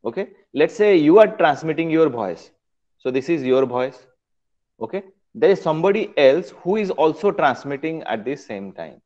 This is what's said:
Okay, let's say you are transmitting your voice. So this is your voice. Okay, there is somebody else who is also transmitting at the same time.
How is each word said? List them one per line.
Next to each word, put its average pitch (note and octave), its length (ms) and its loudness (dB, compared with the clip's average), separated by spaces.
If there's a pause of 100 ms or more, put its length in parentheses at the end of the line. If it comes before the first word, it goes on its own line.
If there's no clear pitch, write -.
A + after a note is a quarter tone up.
Okay, F#3+ 240 -8 (240)
let's D#3+ 220 0
say G#3 200 4
you D#3+ 240 6
are G#3+ 80 8
transmitting D#3+ 640 -2
your D#3+ 180 2
voice. G#2+ 440 -8 (480)
So C3 120 -6
this C3 160 -4
is D#3+ 160 -2
your B2+ 220 2
voice. B2+ 420 -8 (720)
Okay, F#3 240 -8 (300)
there C3 160 2
is F#3+ 120 2
somebody F3+ 560 -2
else D3 440 2
who G3 160 -2
is F#3+ 140 -4
also D#3 400 0
transmitting D3+ 720 -4
at A2 200 -6
the C3+ 120 -6
same G2 360 -14
time. D#2+ 340 -18